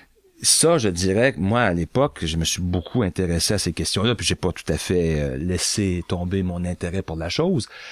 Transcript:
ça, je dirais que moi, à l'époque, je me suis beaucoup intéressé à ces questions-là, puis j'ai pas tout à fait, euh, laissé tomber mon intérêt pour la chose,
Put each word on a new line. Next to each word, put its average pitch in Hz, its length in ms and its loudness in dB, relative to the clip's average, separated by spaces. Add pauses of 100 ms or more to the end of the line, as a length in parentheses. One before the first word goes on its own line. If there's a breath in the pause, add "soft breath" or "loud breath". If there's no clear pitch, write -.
(420 loud breath)
ça, 160 360 4
je 110 120 2
dirais 95 440 2
que - 60 -6
moi, 104 220 2
à 98 120 2
l'époque, 104 500 0
je 82 120 -2
me 82 80 0
suis - 180 -2
beaucoup 90 400 0
intéressé 87 520 0
à 98 60 0
ces 87 120 -2
questions-là, 95 440 0
puis 92 100 -4
j'ai 87 100 0
pas 90 160 -2
tout - 220 -8
à 76 40 0
fait, 82 440 2
euh, 67 160 -2
laissé 90 680 0
tomber 92 360 -2
mon 87 220 -2
intérêt 87 360 -4
pour 82 140 -8
la 80 140 -4
chose, 160 400 0 (220 loud breath)